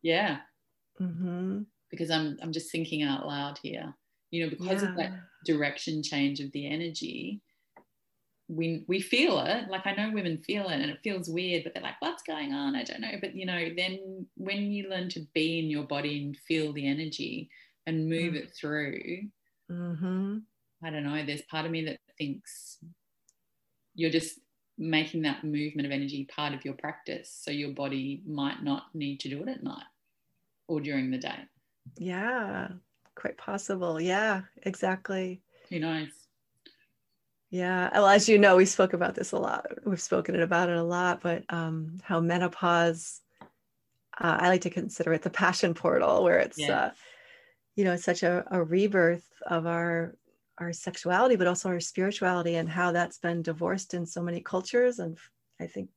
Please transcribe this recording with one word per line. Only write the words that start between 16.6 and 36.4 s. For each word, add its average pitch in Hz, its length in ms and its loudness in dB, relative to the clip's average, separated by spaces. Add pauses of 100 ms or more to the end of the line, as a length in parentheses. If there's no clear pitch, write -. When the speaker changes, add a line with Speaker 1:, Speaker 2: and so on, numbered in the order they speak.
Speaker 1:
the 143 120 -4
energy 151 640 -4 (380)
and 160 240 0
move 165 240 0
Speaker 2:
Mm. 147 80 -6
Speaker 1:
it - 120 -16
through, 151 680 -6 (480)
Speaker 2:
Mm-hmm. 185 680 -2 (460)
Speaker 1:
I 165 60 -4
don't 151 140 -4
know, 147 200 -2
there's 147 180 -6
part 156 220 -6
of 165 80 -2
me 160 140 -2
that 151 120 -8 (200)
thinks - 600 -10 (1160)
you're 160 160 2
just 160 280 -2 (380)
making 160 460 0
that 143 220 0
movement 147 420 -2
of 139 60 -4
energy 139 340 -4
part 147 260 -4
of 135 140 -10
your 139 80 -6
practice. - 580 -10
So - 180 -12
your 143 200 -4
body 139 560 -4
might 143 360 -4
not 139 320 -4
need 139 260 -6
to 135 100 -8
do 143 120 -6
it 220 60 -6
at 262 140 -8
night - 240 -10 (840)
or 156 120 -2
during 135 300 -2
the 131 80 -2
day. - 200 -6 (580)
Speaker 2:
Yeah, 196 720 -4 (460)
quite - 240 -16
possible. 185 600 -4
Yeah, 190 420 0 (220)
exactly. 190 760 -4 (300)
Speaker 1:
Who 175 80 -4
knows? 160 300 -2 (1400)